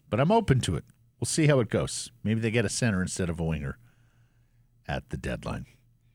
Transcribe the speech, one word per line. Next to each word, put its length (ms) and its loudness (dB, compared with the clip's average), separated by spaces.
but 120 0
I'm 100 4
open 300 4
to 160 -2
it. 80 -6
We'll 80 -4
see 220 2
how 100 6
it 100 2
goes. 440 -2
Maybe 180 0
they 120 0
get 120 4
a 40 0
center 340 0
instead 260 -4
of 120 -4
a 40 -2
winger 320 -4
at 240 -6
the 60 -8
deadline." 500 -8